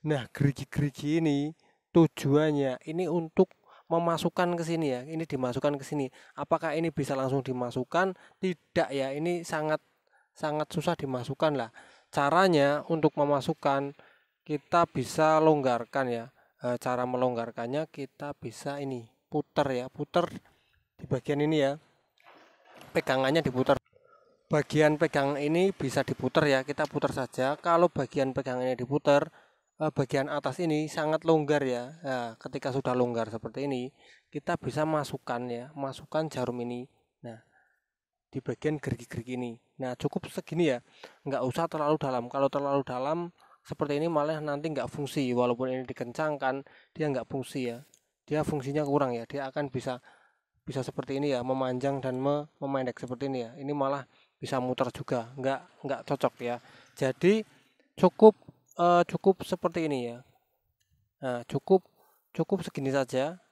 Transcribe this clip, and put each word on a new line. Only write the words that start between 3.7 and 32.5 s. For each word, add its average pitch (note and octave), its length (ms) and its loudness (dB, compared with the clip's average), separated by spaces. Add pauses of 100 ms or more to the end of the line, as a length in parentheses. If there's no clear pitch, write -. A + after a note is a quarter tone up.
memasukkan E3+ 720 0
ke E3+ 80 -4
sini, D#3+ 280 0
ya. B2 120 -4
Ini D#3+ 240 -6
dimasukkan C3+ 480 0
ke C3+ 80 -10
sini. C#3 240 -4 (280)
Apakah D3+ 360 -2
ini E3 160 0
bisa C#3+ 240 -4
langsung C3+ 320 -2
dimasukkan? C3 720 -2 (200)
Tidak, F3 520 -2
ya. C3+ 240 -2
Ini E3+ 320 -2
sangat, D#3 360 -2 (520)
sangat D3+ 400 -4
susah E3+ 200 0
dimasukkan, C3+ 640 -2
lah. A#2 120 -4 (440)
Caranya D3 720 4
untuk D#3 320 2
memasukkan, C#3+ 800 0 (480)
kita E3 440 2
bisa D#3 520 4
longgarkan, C3+ 680 4
ya. A#2 160 -4 (360)
Eh, B2 160 -2
cara B2 320 -2
melonggarkannya B2 800 -2
kita C#3+ 480 -12
bisa C#3 400 -10
ini, C3 320 -8 (160)
puter, D3 480 -2
ya, B2 160 -2
puter E3 400 0 (720)
di - 80 -14
bagian C#3+ 320 0
ini, D#3 240 2
ya. C#3+ 120 -2 (1160)
Pegangannya C#3 480 2
diputer. C3 360 2 (720)
Bagian D3+ 520 4
pegang C#3+ 360 2
ini E3 360 2
bisa C3 320 -2
diputer, D3+ 400 0
ya, C3+ 160 4
kita C#3+ 240 -4
putar C#3+ 240 -2
saja. C3 480 -2
Kalau E3+ 320 4
bagian C3+ 440 -2
pegangannya B2+ 440 -2
diputer, C#3+ 520 2 (460)
eh, D#3 160 -2
bagian C#3+ 400 -2
atas C#3+ 320 -4
ini D#3 240 0
sangat D#3 400 -2
longgar, D3+ 320 4
ya. B2+ 400 -2
Nah, B2 400 -6
ketika C3+ 320 -8